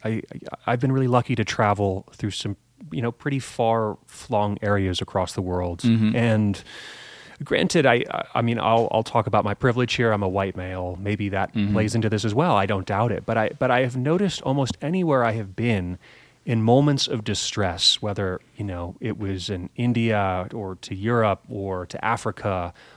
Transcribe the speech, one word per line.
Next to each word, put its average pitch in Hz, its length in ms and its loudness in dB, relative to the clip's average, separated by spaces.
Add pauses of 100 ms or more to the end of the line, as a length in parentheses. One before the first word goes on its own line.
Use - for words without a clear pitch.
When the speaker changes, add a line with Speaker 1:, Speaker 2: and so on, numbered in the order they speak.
Speaker 1:
I, 110 40 -2
I, 110 120 -2 (440)
I've 120 140 2
been 131 140 2
really 131 160 2
lucky 123 260 4
to 113 80 2
travel 101 680 2
through 104 180 -4
some, 101 240 -6 (360)
you 151 100 -4
know, 117 100 0
pretty 139 280 -4
far-flung 110 1200 0
areas 98 400 2
across 95 320 -2
the 107 80 -2
world. 90 400 -4
Speaker 2:
Mm-hmm. 110 340 4
Speaker 1:
And 110 480 2 (800)
granted, 170 420 2
I, 120 240 4
I, - 160 -4 (100)
I 117 60 2
mean, 117 180 0
I'll, 113 320 4
I'll 113 120 2
talk - 240 -2
about 104 160 2
my 101 100 -2
privilege 123 420 0
here. 117 160 2
I'm 104 120 0
a 95 60 0
white 98 260 -2
male. 90 440 -6
Maybe 104 300 -2
that 95 240 -4
Speaker 2:
Mm-hmm. 104 200 0
Speaker 1:
plays 107 220 2
into 110 140 2
this 107 160 0
as 104 80 0
well. 147 220 2
I 98 100 2
don't 95 200 -2
doubt 107 260 0
it. - 140 -4
But 113 120 0
I, 110 120 2 (100)
but 127 120 2
I 123 100 4
have 127 160 -2
noticed 165 460 0
almost 135 380 0
anywhere 156 420 2
I 113 100 2
have 101 220 -6
been, 98 420 0 (480)
in 113 180 0
moments 139 440 4
of 117 160 -4
distress, 101 800 0
whether, 101 380 -2 (160)
you - 100 -8
know, 90 360 -8
it 113 180 -4
was 95 300 -6
in 95 260 -6
India 107 800 2
or 95 240 -8
to - 180 -12
Europe 107 540 2
or 98 380 -6
to - 160 -10
Africa, 98 720 -4 (240)